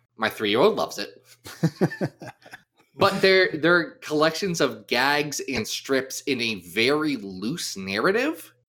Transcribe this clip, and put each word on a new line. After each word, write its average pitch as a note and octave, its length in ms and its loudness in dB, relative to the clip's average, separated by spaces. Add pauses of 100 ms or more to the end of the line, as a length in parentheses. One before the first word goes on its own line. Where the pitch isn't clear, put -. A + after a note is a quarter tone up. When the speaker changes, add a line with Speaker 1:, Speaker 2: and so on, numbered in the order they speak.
(160)
Speaker 1:
My A2 120 0
three-year-old A2+ 480 2
loves D#2 220 -4
it. - 240 -10 (400)
Speaker 2:
<laughs> - 500 -2 (840)
Speaker 1:
But G3 280 0
they're, F#3+ 320 6
they're D#3+ 380 2 (100)
collections D#3+ 580 0
of A2+ 260 -2
gags C#3+ 640 0
and A#2 180 -4
strips - 600 -4
in B2 160 0
a A2+ 140 -2
very B2+ 600 0
loose G2+ 580 -6
narrative. D3+ 800 -2 (160)